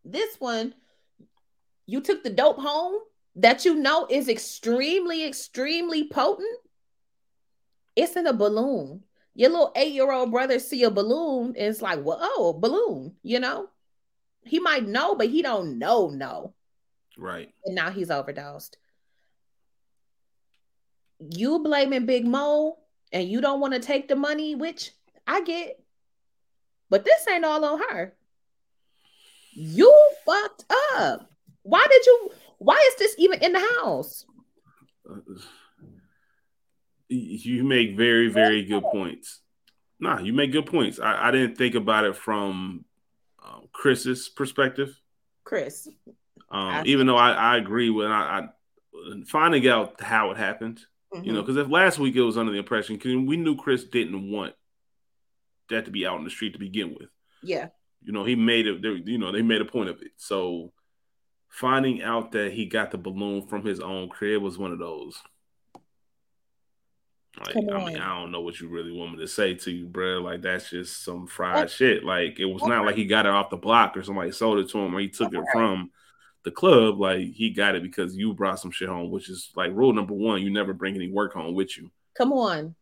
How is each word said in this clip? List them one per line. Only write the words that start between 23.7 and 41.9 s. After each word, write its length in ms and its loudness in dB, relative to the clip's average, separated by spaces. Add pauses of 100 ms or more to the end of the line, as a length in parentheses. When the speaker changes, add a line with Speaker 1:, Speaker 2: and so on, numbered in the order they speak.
Speaker 1:
take 280 -4
the 80 0
money, 400 -4
which 360 -8 (360)
I 160 0
get. 380 -8 (1080)
But 160 2
this 220 6
ain't 180 2
all 180 2
on 160 0 (100)
her. 260 -8 (1400)
You 400 8 (320)
fucked 400 -2 (300)
up. 340 -2 (340)
Why 260 6
did 160 10
you, 260 8 (260)
why 320 6
is 60 2
this 240 0
even 240 4
in 100 2
the 60 2 (220)
house? 440 -6 (840)
Speaker 2:
Uh, 60 -18 (1900)
Y-, 80 -4 (240)
you 220 -2
make 340 2
very, 320 4
very 340 4
good 200 -2
Speaker 1:
Yeah. 80 0
Speaker 2:
points. 480 -8 (600)
Nah, 200 -2
you 140 -4
make 180 0
good 140 0
points. 340 -2
I, 280 0
I 40 4
didn't 260 0
think 180 0
about 300 2